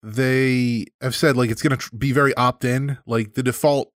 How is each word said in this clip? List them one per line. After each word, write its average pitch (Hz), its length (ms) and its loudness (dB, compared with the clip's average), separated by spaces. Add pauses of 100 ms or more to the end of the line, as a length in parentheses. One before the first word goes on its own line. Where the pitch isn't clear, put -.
they 123 840 0 (160)
have 131 120 -4
said, 143 220 2
like, 123 140 2
it's 110 120 -4
gonna 139 140 2
tr-, - 200 -10
be 135 160 -2
very 139 240 2
opt-in. 127 680 -2
Like, 113 280 -2
the 127 80 -2
default 135 540 0